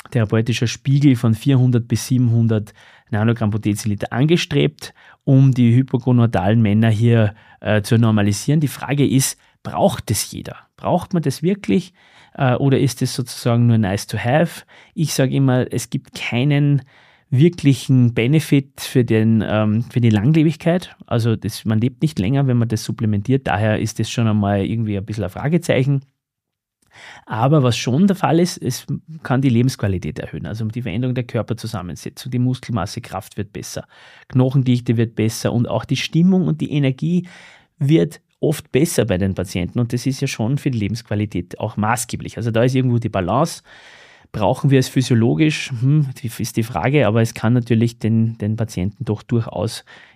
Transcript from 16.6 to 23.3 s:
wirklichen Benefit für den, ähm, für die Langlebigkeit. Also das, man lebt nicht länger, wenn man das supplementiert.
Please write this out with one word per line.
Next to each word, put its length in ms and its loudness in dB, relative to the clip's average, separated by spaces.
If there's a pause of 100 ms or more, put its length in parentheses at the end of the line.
wirklichen 840 4
Benefit 680 0
für 240 0
den, 420 4
ähm, 380 0
für 160 -4
die 120 4
Langlebigkeit. 840 2 (120)
Also 280 0
das, 300 -8
man 160 2
lebt 200 -2
nicht 180 -2
länger, 280 0
wenn 80 2
man 140 0
das 160 -4
supplementiert. 600 -2